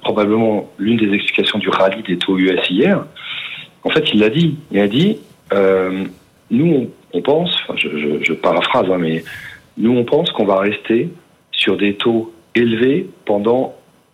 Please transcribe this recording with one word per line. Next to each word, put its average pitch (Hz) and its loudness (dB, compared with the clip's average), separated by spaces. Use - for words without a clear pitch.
probablement 107 0
l'une 110 2
des 104 2
explications - -2
du - -4
rallye 95 0
des 87 -2
taux 95 0
U 92 4
S - 0
hier. 143 2
En - -4
fait, 156 0
il 107 4
l'a 107 4
dit, 151 2
il - 0
a 104 4
dit, 165 2
euh, « 95 2
Nous, 135 2
on, - -6
on - -2
pense, », 160 0
enfin, - -6
je, - -4
je, 76 -4
je 85 -2
paraphrase, 90 0
hein, 92 0
mais « 80 -2
Nous, 110 2
on 123 2
pense 156 0
qu'on 107 -2
va 95 2
rester 113 0
sur - 0
des 101 0
taux 113 -2
élevés 120 2
pendant 113 0